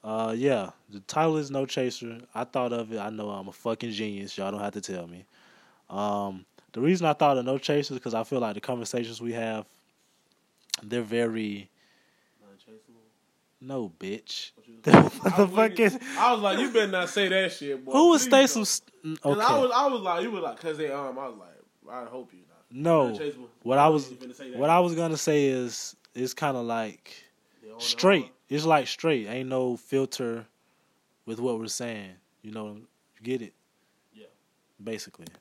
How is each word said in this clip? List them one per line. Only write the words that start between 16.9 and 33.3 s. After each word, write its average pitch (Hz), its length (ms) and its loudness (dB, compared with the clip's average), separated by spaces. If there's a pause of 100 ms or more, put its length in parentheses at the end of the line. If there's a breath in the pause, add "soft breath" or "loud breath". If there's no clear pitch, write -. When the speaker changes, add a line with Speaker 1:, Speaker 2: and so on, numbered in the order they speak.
Speaker 2:
not 180 200 -2
say 202 180 0
that 190 240 0
shit, 139 320 -8
boy. 131 80 -10
Speaker 1:
Who 330 180 8
would 320 100 8
Speaker 2:
Please 254 40 0
Speaker 1:
say 254 60 0
Speaker 2:
don't." 269 180 8
Speaker 1:
some 220 160 0
st-, - 400 -6
mm, 156 160 -12
Speaker 2:
'Cause 143 180 2
Speaker 1:
okay. 220 160 2
Speaker 2:
I 285 40 4
was, 254 160 2
I 262 140 4
was 247 140 -2
like, 180 200 -2
you 233 80 -4
were 196 100 -6
like, 131 200 -8
"'Cause 156 180 -6
they, 151 140 -4
um," 139 260 -6
I 135 100 -8
was 113 100 -14
like, 87 560 -20
"I 123 120 -10
hope 123 260 -14
you 90 160 -20
not." - 220 -20
Speaker 1:
No. 147 400 2
Speaker 2:
Non-chaseable. 127 380 -8 (140)
Speaker 1:
What 127 160 2
Speaker 2:
I 143 60 8
Speaker 1:
I 156 40 8
Speaker 2:
wasn't 135 320 0
Speaker 1:
was, 127 100 -16
Speaker 2:
finna 123 40 -16
say 135 160 -16
that. 127 80 -10
Speaker 1:
what 143 120 2
I 170 100 6
was 175 140 2
gonna 160 240 -2
say 147 280 2
is, 127 480 -4 (200)
it's 123 200 -4
kinda 139 260 -2
like 113 640 -6 (380)
Speaker 2:
They - 60 -20
on - 60 -18
and - 80 -12
Speaker 1:
straight. 185 420 4
Speaker 2:
on. - 60 -18 (180)
Speaker 1:
It's 147 160 -2
like 151 240 4
straight. 139 400 -2
Ain't 127 200 -8
no 127 280 0
filter 120 720 -4 (800)
with 110 120 -8
what 120 200 -2
we're 110 100 -8
saying. 107 460 -8 (280)
You 107 80 -16
know, 107 240 -10
you - 480 -20
get 120 200 -4